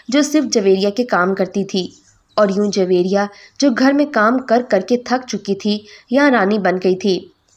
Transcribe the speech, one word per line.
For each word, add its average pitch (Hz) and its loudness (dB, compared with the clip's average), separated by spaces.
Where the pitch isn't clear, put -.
जो 269 2
सिर्फ 294 0
जवेरिया 196 2
के 202 -2
काम 190 0
करती 190 -2
थी। 185 -6
और 208 4
यूं 208 -2
जवेरिया, 185 0
जो 285 2
घर 262 2
में 285 0
काम 233 2
कर 247 0
करके 220 0
थक 254 -4
चुकी 196 -6
थी, 208 -4
यहाँ 277 2
रानी 214 2
बन 185 0
गई 185 0
थी। 185 -2